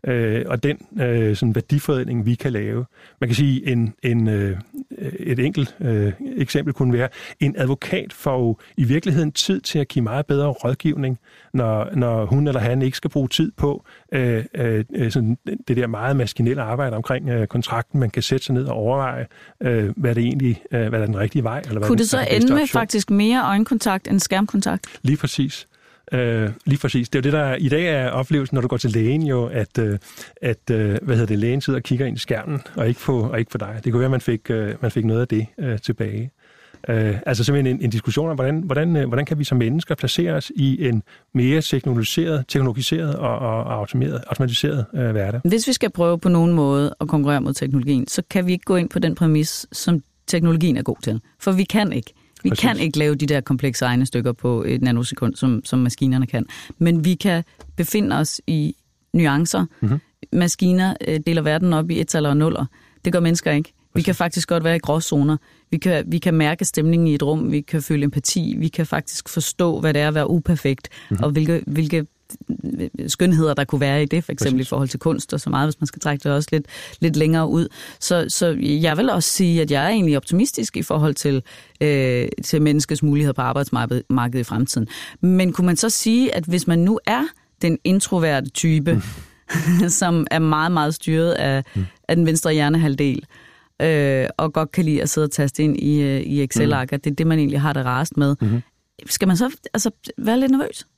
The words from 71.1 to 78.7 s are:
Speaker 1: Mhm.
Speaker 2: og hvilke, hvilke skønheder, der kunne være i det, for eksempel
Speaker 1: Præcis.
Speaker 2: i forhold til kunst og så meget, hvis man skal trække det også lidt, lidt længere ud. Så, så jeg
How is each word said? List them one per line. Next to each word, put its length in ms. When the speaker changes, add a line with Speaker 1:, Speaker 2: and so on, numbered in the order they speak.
Speaker 1:
Mhm. 120
Speaker 2:
og 80
hvilke, 360
hvilke 400
skønheder, 480
der 100
kunne 160
være 220
i 40
det, 180
for 80
eksempel 260
Speaker 1:
Præcis. 100
Speaker 2:
i 20
forhold 180
til 120
kunst 340
og 60
så 100
meget, 160
hvis 140
man 60
skal 140
trække 240
det 80
også 200
lidt, 140
lidt 160
længere 320
ud. 200
Så, 280
så 320
jeg 360